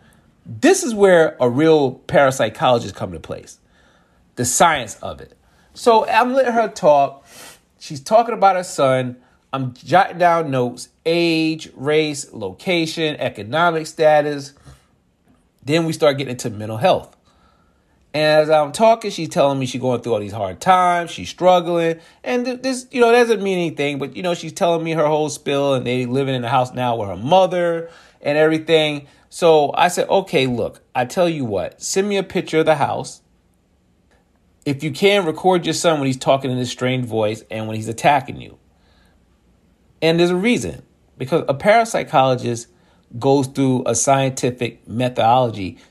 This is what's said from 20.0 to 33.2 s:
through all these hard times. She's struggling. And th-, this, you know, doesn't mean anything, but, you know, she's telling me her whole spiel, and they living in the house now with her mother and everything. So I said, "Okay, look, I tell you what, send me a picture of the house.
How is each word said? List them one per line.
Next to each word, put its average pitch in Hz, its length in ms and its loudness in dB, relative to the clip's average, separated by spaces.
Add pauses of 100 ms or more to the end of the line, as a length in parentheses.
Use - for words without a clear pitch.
through 117 120 -2
all 107 60 0
these 101 120 -10
hard 98 280 -8
times. 180 520 2
She's - 180 -12
struggling. 170 680 0 (240)
And 247 220 -2
th-, 247 160 -8
this, 262 280 -6
you 254 100 -6
know, 233 120 6
doesn't 233 320 4
mean 185 160 -2
anything, 143 400 -4
but, 135 160 -10
you - 80 -10
know, 175 100 -2
she's 165 200 -10
telling 170 300 0
me 165 100 -4
her 156 120 0
whole 151 240 0
spiel, 139 460 -2
and 127 100 -4
they 123 200 -2
living 131 280 -2
in 123 80 -4
the 117 80 -6
house 127 240 0
now 123 220 -2
with 104 140 -6
her 90 80 -8
mother 170 760 0 (300)
and 147 160 -2
everything. 156 720 2 (220)
So 156 460 4
I 175 140 2
said, 180 200 -4
"Okay, 180 380 0
look, 113 340 -6 (140)
I 127 100 0
tell 175 240 0
you 147 160 -6
what, 95 360 -6
send 196 280 -2
me 196 80 -2
a 190 60 -2
picture 160 360 -4
of 156 60 2
the 156 100 4
house. 127 460 -6 (1400)